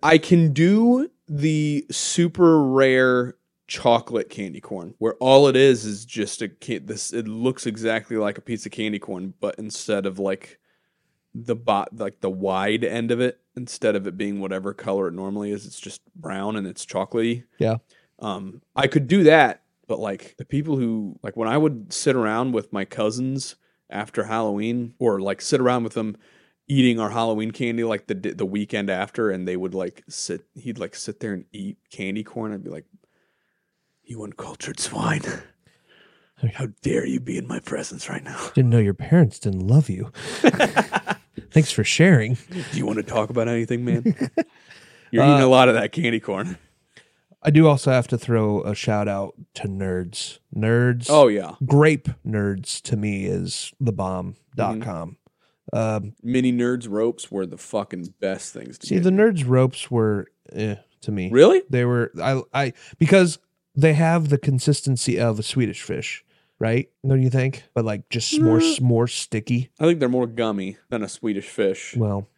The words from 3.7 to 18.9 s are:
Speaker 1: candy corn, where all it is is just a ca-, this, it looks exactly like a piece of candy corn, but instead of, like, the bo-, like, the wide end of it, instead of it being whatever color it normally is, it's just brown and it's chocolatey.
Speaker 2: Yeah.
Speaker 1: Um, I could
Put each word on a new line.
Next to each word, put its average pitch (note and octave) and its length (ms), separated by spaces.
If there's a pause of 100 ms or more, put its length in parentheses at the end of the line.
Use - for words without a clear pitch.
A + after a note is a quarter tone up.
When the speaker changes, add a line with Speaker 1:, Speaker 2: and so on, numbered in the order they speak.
Speaker 1:
candy F#2 320
corn, F2+ 360
where A2 180
all C3+ 300
it B2+ 100
is B2+ 280
is G#2+ 220
just G#2+ 340
a A2 80
ca-, G#2+ 300
this, G2+ 340
it A2+ 160
looks A#2+ 380
exactly A2+ 500
like G#2 220
a - 20
piece A2 240
of G#2 80
candy G#2+ 260
corn, F#2+ 420
but G2+ 180
instead G2+ 480
of, F#2 120
like, G2 400 (760)
the A#2 200
bo-, A2 380
like, G#2 300
the G2 80
wide G2 520
end A#2 280
of A#2+ 100
it, B2 200 (160)
instead A#2+ 380
of G2 120
it F2+ 100
being G2+ 240
whatever F#2+ 320
color G2 360
it E2 60
normally G2+ 360
is, G2+ 160
it's - 120
just - 220 (160)
brown G2 400
and G2+ 100
it's - 200
chocolatey. A#2 580 (140)
Speaker 2:
Yeah. A2 180 (460)
Speaker 1:
Um, G2+ 380 (160)
I C#3 100
could C#3 200